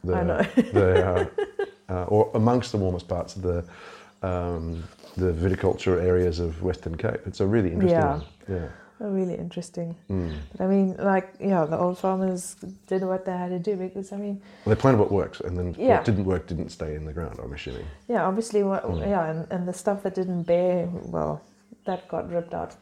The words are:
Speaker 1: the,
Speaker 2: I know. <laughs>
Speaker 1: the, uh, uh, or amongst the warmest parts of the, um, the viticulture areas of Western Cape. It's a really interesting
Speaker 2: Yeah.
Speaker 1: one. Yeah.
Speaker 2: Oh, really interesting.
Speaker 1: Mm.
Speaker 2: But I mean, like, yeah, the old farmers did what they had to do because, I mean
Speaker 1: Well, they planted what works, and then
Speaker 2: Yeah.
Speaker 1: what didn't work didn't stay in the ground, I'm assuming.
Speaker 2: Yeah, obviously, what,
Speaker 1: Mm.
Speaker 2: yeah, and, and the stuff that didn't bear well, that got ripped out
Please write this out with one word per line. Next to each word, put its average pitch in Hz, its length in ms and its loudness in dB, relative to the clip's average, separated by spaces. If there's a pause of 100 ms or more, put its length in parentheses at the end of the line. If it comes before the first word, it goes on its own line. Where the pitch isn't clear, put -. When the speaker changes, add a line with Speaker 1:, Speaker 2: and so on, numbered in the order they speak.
Speaker 1:
the, 180 120 0
Speaker 2:
I 180 60 2
know. 175 200 2
<laughs> - 360 2
Speaker 1:
the, 92 280 6
uh, 92 200 2 (680)
uh, 90 120 -2
or 107 300 4
amongst 120 380 2
the 107 60 0
warmest 90 300 -2
parts 87 280 -6
of 92 60 -10
the, 87 220 -2 (580)
um, 87 600 -4 (340)
the 92 160 2
viticulture 92 680 2
areas 90 380 4
of 82 220 -4
Western 85 340 -4
Cape. - 300 -4
It's 95 140 -10
a 98 60 4
really 98 260 4
interesting 170 280 4
Speaker 2:
Yeah. 143 160 2
Speaker 1:
one. - 80 -8 (240)
Yeah. 85 200 -4 (320)
Speaker 2:
Oh, 208 100 -4
really 190 240 -2
interesting. 170 600 -8 (160)
Speaker 1:
Mm. 87 220 -2 (200)
Speaker 2:
But - 120 -12
I - 40 2
mean, 196 300 4
like, 190 420 2
yeah, 185 260 4
the 160 120 -2
old 180 200 0
farmers 190 560 -2 (320)
did 190 160 0
what 185 240 -2
they 185 100 -2
had 180 140 -4
to 180 100 -2
do 202 160 -2
because, 185 360 -8
I 202 40 -10
mean 202 240 -6 (240)
Speaker 1:
Well, 107 100 4
they - 60 0
planted 131 180 6
what 101 140 4
works, - 280 0
and 87 180 -4
then 90 200 -2
Speaker 2:
Yeah. 226 200 6
Speaker 1:
what - 80 -2
didn't 101 180 2
work 92 220 0
didn't 80 240 -6
stay 78 240 -8
in 78 100 -8
the 76 80 -8
ground, 78 300 -6
I'm 60 100 -10
assuming. 62 320 -10 (240)
Speaker 2:
Yeah, 214 180 0
obviously, 208 360 0
what, 196 220 0
Speaker 1:
Mm. 170 220 -2
Speaker 2:
yeah, 180 240 0
and, 160 220 -6
and 180 160 -2
the 180 60 -4
stuff 202 300 -2
that 190 100 -2
didn't 180 300 -2
bear 175 440 2 (280)
well, 151 260 -2 (440)
that 185 220 -6
got 170 240 -6
ripped 170 220 -4
out 170 280 -6